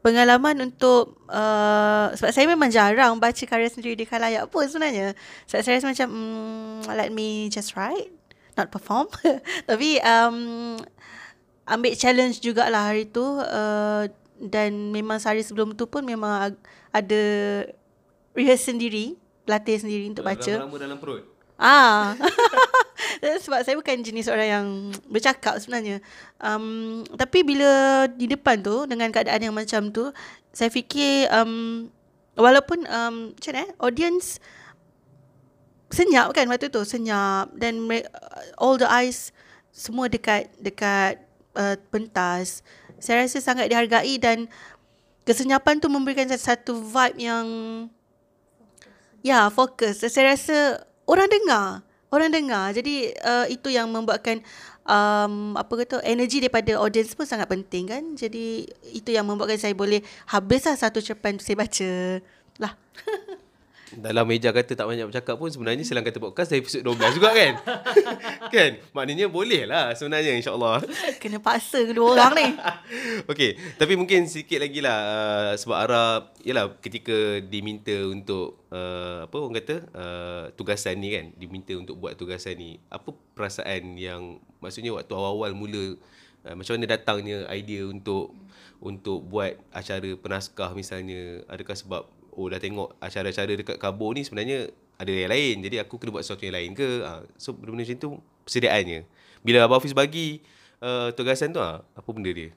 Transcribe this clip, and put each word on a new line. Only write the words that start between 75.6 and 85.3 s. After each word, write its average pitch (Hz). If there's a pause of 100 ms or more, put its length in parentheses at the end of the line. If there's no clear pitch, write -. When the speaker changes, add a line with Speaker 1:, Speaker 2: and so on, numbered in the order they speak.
Speaker 2:
Ara, 117 (400)
yelah, 107
ketika 107
diminta 104 (100)
untuk, 95 (100)
uh, 90
apa 80
orang 123
kata, 147 (200)
uh, 87 (100)
tugasan 101
ni 101
kan, 82
diminta 92
untuk 90
buat 80
tugasan 90
ni. 85 (200)
Apa - (180)
perasaan 92
yang, 90 (200)
maksudnya 110
waktu -
awal-awal 101